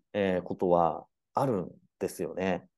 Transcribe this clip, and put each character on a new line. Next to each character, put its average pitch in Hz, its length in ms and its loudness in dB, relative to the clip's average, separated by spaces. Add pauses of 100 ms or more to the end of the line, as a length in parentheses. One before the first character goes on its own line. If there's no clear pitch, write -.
(140)
え 95 280 2
ー、 - 20 -12
こ 95 120 -6
と 92 140 0
は 82 360 2 (280)
あ 131 120 2
る 131 80 0
ん 90 180 -4 (260)
で 92 120 -2
す - 120 -8
よ 80 120 -4
ね。 92 340 -2 (100)